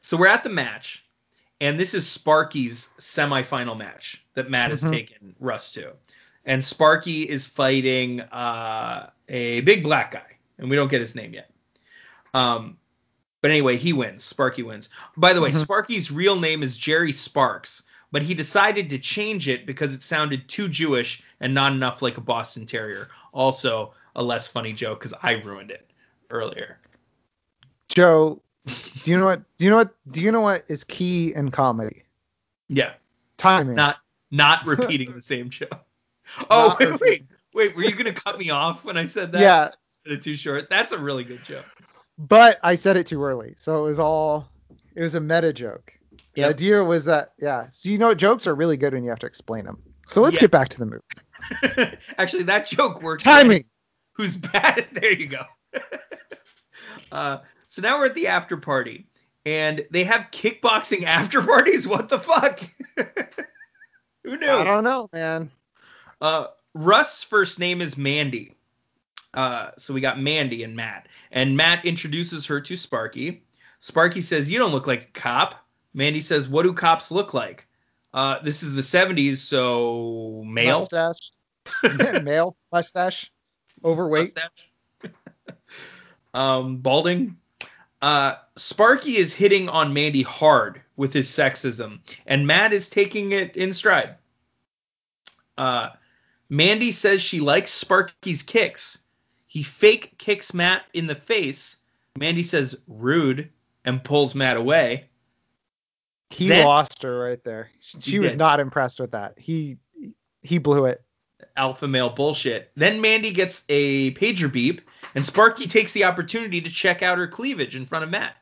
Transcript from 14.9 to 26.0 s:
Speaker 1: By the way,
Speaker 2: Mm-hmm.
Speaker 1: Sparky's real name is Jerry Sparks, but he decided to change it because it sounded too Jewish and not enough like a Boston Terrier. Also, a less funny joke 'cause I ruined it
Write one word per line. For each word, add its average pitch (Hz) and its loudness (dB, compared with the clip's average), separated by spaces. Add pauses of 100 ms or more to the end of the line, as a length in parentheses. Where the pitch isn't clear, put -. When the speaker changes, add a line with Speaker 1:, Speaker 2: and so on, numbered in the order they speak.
Speaker 1:
By 175 6
the 175 4
way, 147 2
Speaker 2:
Mm-hmm. 156 0
Speaker 1:
Sparky's 196 -2
real 185 0
name 156 -2
is 123 -6
Jerry 156 0
Sparks, - -2 (300)
but 147 0
he 170 -4
decided 196 0
to 139 -4
change 208 -6
it 127 -4
because 135 -6
it 135 -16
sounded 147 -4
too 202 -6
Jewish 139 -2 (180)
and 131 -2
not 139 2
enough 131 -4
like 123 -4
a 123 -14
Boston 113 -8
Terrier. 107 -10 (240)
Also, 127 -2 (220)
a - -6
less 117 -4
funny 113 -8
joke 110 -8
'cause 104 -14
I 127 0
ruined 101 -8
it - -20 (400)